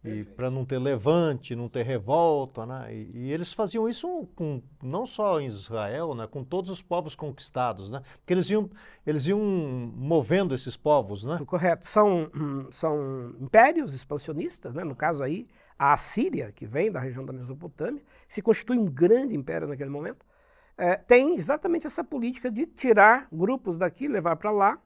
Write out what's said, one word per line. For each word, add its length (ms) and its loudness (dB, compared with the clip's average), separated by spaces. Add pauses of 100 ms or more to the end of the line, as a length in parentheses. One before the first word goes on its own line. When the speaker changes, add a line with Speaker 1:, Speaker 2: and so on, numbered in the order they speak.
Speaker 1:
E 60 -12
Speaker 2:
Perfeito. 260 -10
Speaker 1:
pra 160 -4
não 140 -4
ter 140 -4
levante, 760 0
não 140 -8
ter 140 -4
revolta, 800 0
né? 280 -12
E, 200 -12
e 180 -8
eles 220 -6
faziam 340 -2
isso 480 -6
com, 260 -6 (200)
não 240 -4
só 340 0
em 60 -4
Israel, 680 -6
né? 140 -8
Com 160 -10
todos 260 -6
os 120 -10
povos 340 -4
conquistados, 720 -6
né? 120 -10 (160)
Porque 160 -2
eles 160 2
iam, 200 0 (380)
eles 200 0
iam 120 2
movendo 1120 0
esses 220 -6
povos, 480 2
né? 220 -6
Speaker 2:
Correto. 420 0
São, 480 4
hum, 340 -6
são 680 -4
impérios 540 4
expansionistas, 800 -8
né? 80 -6
No 100 -6
caso 300 -2
aí, 240 -4 (320)
a 140 6
Assíria, 580 -2
que 140 -14
vem 260 0
da 80 -4
região 260 -8
da 60 -10
Mesopotâmia, 720 -8 (240)
se 140 -10
constitui 360 2
um 80 2
grande 480 4
império 360 -4
naquele 200 -8
momento, 360 -10 (520)
é, 200 2
tem 380 6
exatamente 520 -2
essa 160 -6
política 480 -4
de 140 -4
tirar 680 6
grupos 460 -2
daqui, 320 -2
levar 260 0
pra 160 -4
lá 340 4